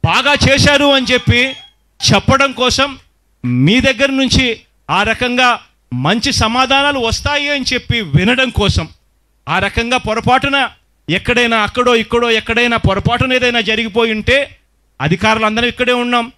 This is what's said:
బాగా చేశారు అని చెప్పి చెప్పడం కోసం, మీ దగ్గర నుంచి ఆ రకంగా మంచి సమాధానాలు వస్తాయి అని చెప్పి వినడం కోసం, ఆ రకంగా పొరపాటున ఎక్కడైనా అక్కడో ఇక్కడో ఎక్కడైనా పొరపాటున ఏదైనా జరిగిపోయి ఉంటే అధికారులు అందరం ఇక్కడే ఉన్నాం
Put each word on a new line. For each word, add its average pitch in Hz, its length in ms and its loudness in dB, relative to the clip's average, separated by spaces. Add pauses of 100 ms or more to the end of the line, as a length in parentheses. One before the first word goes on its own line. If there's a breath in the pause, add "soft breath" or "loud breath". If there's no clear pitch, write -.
బాగా 240 300 2
చేశారు 285 600 2
అని 262 120 0
చెప్పి 240 360 0 (580)
చెప్పడం 262 520 2
కోసం, 254 380 0 (540)
మీ 127 320 2 (120)
దగ్గర 269 240 0
నుంచి 262 340 0 (440)
ఆ 170 140 0
రకంగా 247 460 0 (440)
మంచి 185 400 0
సమాధానాలు 262 680 0
వస్తాయి 285 500 -4
అని 285 240 -4
చెప్పి 240 240 -4 (180)
వినడం 240 340 2
కోసం, 196 380 -2 (600)
ఆ 160 120 -2
రకంగా 233 380 -2
పొరపాటున 247 600 0 (500)
ఎక్కడైనా 226 560 0
అక్కడో 247 320 0
ఇక్కడో 233 360 0
ఎక్కడైనా 233 460 0
పొరపాటున 240 560 0
ఏదైనా 240 280 0
జరిగిపోయి 220 500 0
ఉంటే 220 260 0 (640)
అధికారులు 214 460 0
అందరం 226 280 0
ఇక్కడే 247 300 0
ఉన్నాం 240 220 -2 (120)